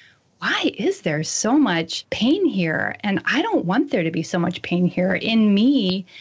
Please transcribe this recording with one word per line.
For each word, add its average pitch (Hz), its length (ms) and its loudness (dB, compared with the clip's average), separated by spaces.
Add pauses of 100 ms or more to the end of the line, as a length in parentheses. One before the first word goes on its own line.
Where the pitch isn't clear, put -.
(400)
why - 360 -2
is 349 240 -2
there 156 240 -2
so 240 340 0
much 170 520 0
pain 320 360 2
here? 160 540 -2
And 196 240 -2
I 285 180 0
don't 415 220 0
want 220 260 0
there 185 140 0
to 165 80 -2
be 165 100 -4
so 180 160 -4
much 175 240 -2
pain 180 240 0
here 180 300 0
in 214 360 2
me 202 540 2 (140)